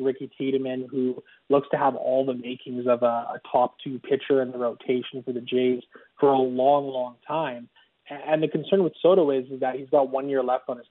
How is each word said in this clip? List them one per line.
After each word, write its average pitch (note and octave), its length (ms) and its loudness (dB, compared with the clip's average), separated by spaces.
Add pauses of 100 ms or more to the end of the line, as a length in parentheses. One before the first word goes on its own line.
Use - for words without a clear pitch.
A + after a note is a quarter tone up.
Ricky C3 360 -4
Tiedemann, C3 520 -2
who B2+ 320 -2 (260)
looks C#3 220 4
to D3+ 80 0
have C#3 180 2
all C3 300 0
the C3 80 -2
makings B2 520 -8
of A#2+ 160 2
a, B2 40 4
a A#2 340 -2 (100)
top B2 320 2
two C3+ 180 -8
pitcher C3+ 420 0
in B2+ 100 -6
the B2 60 -10
rotation B2 680 -4
for C3 80 -8
the B2 80 -6
Jays B2+ 420 0 (380)
for C#3+ 80 6
a C3+ 100 4
long, C3 500 2
long B2 260 -6 (120)
time. C3+ 440 -6 (400)
A-, C#3+ 220 -8
and D#3 100 2
the D#3 60 0
concern F3 360 0
with D#3 160 0
Soto E3+ 300 6
is, C3+ 200 0
is C3 100 -10
that C3 160 -4
he's C3+ 120 -10
got C#3 220 4
one C3+ 180 -2
year C3+ 140 0
left B2 260 -2
on B2+ 80 -4
his A#2+ 140 -20